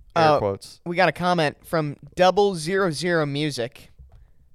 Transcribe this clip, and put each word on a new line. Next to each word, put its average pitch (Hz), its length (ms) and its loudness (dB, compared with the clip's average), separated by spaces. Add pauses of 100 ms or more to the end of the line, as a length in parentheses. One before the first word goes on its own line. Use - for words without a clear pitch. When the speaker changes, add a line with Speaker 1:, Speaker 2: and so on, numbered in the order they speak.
(160)
Speaker 1:
Air 170 80 2
Speaker 2:
Uh, 151 160 4
Speaker 1:
quotes. 98 460 -6
Speaker 2:
we 175 100 -6
got 180 140 4
a 147 40 -2
comment 170 520 -2
from 151 320 -4 (180)
Double 185 400 4
zero 180 360 -2
zero 160 340 -2
Music. 143 640 -6 (640)